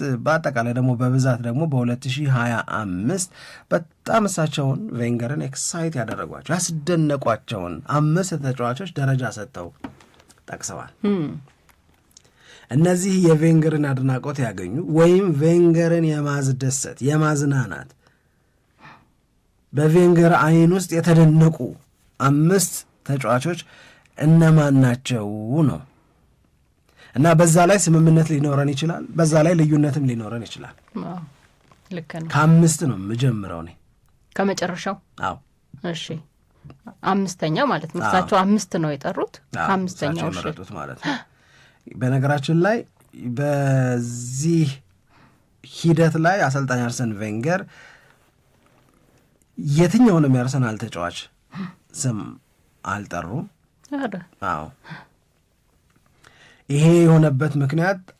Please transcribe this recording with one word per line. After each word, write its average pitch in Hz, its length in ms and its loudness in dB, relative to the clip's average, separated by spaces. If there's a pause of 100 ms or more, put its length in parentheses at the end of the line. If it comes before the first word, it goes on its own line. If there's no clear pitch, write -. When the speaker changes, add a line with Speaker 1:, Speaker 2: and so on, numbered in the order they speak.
(180)
Speaker 1:
በአጠቃላይ 131 560 -2
ደግሞ 127 200 0
በብዛት 127 480 0
ደግሞ 120 240 -4
በሁለት 123 400 -2
ሺህ 139 240 -4
ሃያ 120 240 0 (200)
አምስት 107 560 -4 (400)
በጣም 190 540 -2
እሳቸውን 151 560 -2 (140)
ቬንገርን 120 500 -4
ኤክሳይት 160 520 -6
ያደረጓቸው 98 560 -8
ያስደነቋቸውን 147 1200 -2 (160)
አምስት 156 520 0
ተጫዋቾች 127 520 -6
ደረጃ 135 380 -2
ሰጥተው 95 360 -14 (800)
ጠቅሰዋል። - 460 -14 (100)
Speaker 2:
Hmm. 196 260 -2 (1400)
Speaker 1:
እነዚህ 180 500 2
የቬንገርን 160 640 4
አድናቆት 131 540 -4
ያገኙ 98 340 -6 (200)
ወይም 175 420 4
ቬንገርን 170 720 4
የማስደሰት 139 960 -4
የማዝናናት 139 880 -2 (1800)
በቬንገር 170 640 6
አይን 165 340 6
ውስጥ 185 200 0
የተደነቁ 160 640 6 (640)
አምስት 151 540 2 (320)
ተጫዋቾች 135 540 -2 (580)
እነማን 156 640 6
ናቸው 120 480 0 (360)
ነው። 104 160 0 (1400)
እና 147 180 4
በዛ 165 220 6 (100)
ላይ 196 140 4
ስምምነት 160 500 4
ሊኖረን 143 400 0
ይችላል፣ 156 400 -6
በዛ 156 320 0
ላይ 165 140 4
ልዩነትም 151 500 2
ሊኖረን 117 380 -6
ይችላል። - 320 -18 (260)
Speaker 2:
አዎ፣ 180 160 -10 (720)
ልክ 170 240 -14
ነው። 165 140 -10
Speaker 1:
ከአምስት 160 520 4
ነው 131 140 -2
የምጀምረው 101 640 -4
እኔ። 85 80 -14 (640)
Speaker 2:
ከመጨረሻው? 190 600 -4 (240)
Speaker 1:
አዎ። - 160 -6 (480)
Speaker 2:
እሺ፣ 165 220 -8 (1000)
አምስተኛ 185 640 -2
ማለት 165 260 -4
ነው። 175 100 -8
Speaker 1:
አዎ። 110 60 -2
Speaker 2:
እሳቸው 185 300 0
አምስት 202 400 0
ነው 156 140 -2
የጠሩት። 185 440 -6
Speaker 1:
አዎ፣ - 220 -16
Speaker 2:
ከአምስተኛው 185 600 -4
Speaker 1:
እሳቸው 160 140 -4
Speaker 2:
እሺ። 92 60 -8
Speaker 1:
የመረጡት 156 340 -10
ማለት 71 280 -12
ነው። 277 160 -6 (720)
በነገራችን 139 720 -2
ላይ 202 180 2 (560)
በዚህ 135 1400 -2 (920)
ሂደት 165 540 0
ላይ 170 240 0
አሰልጣኝ 135 400 -2
አርሰን 120 340 -4
ቬንገር 110 460 -4 (2000)
የትኛውንም 170 640 4
የአርሰናል 123 420 -2
ተጫዋች 87 400 -8 (760)
ስም 117 260 -6 (640)
አልጠሩም። 95 600 -8 (480)
Speaker 2:
ኧረ። 277 220 -8 (320)
Speaker 1:
አዎ። 80 180 -4 (2000)
ይሄ 143 160 2 (100)
የሆነበት 156 600 4
ምክንያት 160 440 -2 (200)